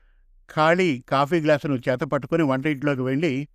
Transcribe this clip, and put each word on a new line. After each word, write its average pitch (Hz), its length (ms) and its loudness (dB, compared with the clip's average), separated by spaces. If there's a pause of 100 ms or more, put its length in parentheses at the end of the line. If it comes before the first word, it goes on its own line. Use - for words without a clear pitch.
(540)
ఖాళీ 160 540 2
కాఫీ 143 320 2
గ్లాసును 147 340 0
చేత 127 240 -2
పట్టుకుని 147 440 -2
వంటింట్లోకి 139 600 0
వెళ్ళి 139 520 -2